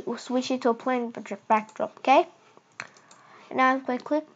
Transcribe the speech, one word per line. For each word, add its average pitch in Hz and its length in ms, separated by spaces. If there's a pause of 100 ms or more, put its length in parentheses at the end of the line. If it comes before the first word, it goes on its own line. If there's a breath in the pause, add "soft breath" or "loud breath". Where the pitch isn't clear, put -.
(160)
switch 254 340
it 254 120
to 240 80
a 233 40
plain 240 360
backdrop, - 880
okay? 294 280 (1200 loud breath)
And - 80
now 262 180
if 269 140
I 247 80
click 302 380